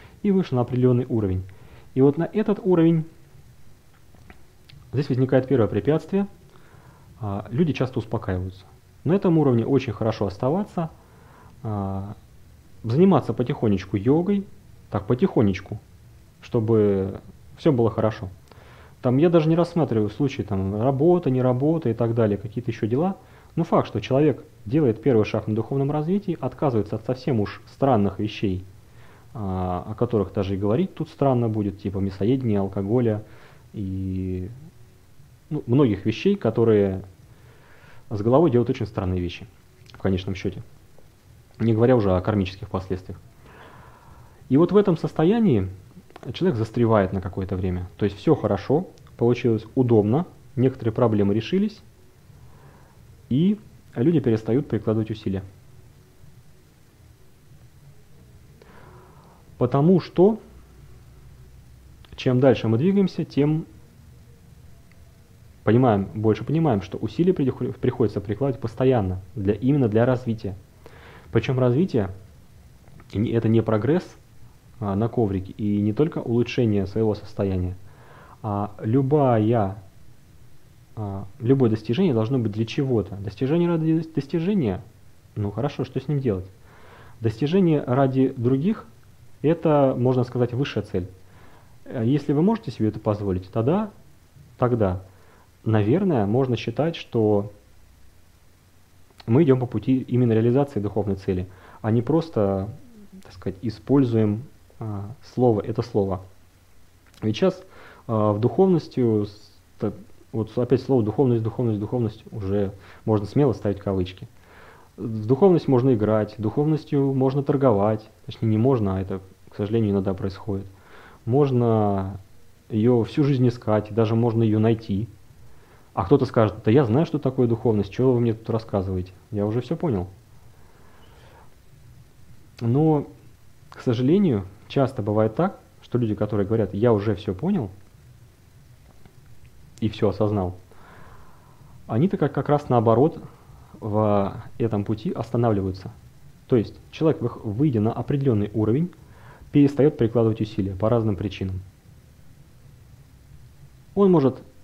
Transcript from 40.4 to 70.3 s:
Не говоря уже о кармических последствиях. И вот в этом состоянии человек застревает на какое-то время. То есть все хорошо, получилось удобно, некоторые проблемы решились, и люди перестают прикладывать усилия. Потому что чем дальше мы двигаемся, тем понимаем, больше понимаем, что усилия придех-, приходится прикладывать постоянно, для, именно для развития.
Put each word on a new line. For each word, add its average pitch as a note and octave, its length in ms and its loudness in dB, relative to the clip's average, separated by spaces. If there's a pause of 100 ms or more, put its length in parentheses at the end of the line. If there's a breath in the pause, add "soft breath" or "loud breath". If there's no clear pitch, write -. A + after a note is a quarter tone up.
Не A2+ 140 2
говоря A#2+ 220 6
уже G2+ 200 4
о F2+ 60 2
кармических G2+ 480 -2
последствиях. - 500 -8 (1300 loud breath)
И B2+ 80 4
вот F3 140 4
в F#3+ 60 4
этом G3+ 200 4
состоянии D#3+ 680 2 (680)
человек E3 240 -2
застревает A2 560 2
на F#2+ 80 -4
какое-то F#2 340 -6
время. F2+ 320 -4 (100)
То A2 80 -2
есть G2 120 -4
все D#3 180 2
хорошо, B2 520 -2 (300)
получилось A#2 480 0 (100)
удобно, A#2+ 500 4 (300)
некоторые A#2+ 380 0
проблемы G#2 400 2
решились, F#3+ 480 -2 (1500 soft breath)
и F3+ 300 0 (360)
люди D3+ 240 2
перестают A#2 480 0
прикладывать A2 440 -2
усилия. F#2+ 320 -6 (4000 loud breath)
Потому C#3+ 420 4
что G#3+ 400 2 (1800)
чем B2+ 240 0
дальше B2 280 4
мы A2+ 100 2
двигаемся, F#3 480 0
тем D3+ 400 0 (2000)
понимаем, A2 460 4
больше G#2+ 320 0
понимаем, C#3 360 0
что - 160 -12
усилия F3+ 360 0
придех-, B2+ 400 -2
приходится A#2 480 -2
прикладывать A#2+ 400 -4
постоянно, A2 580 0 (160)
для, G2+ 180 -2
именно B2+ 360 2
для A2 160 4
развития. A#2 500 -4 (800 loud breath)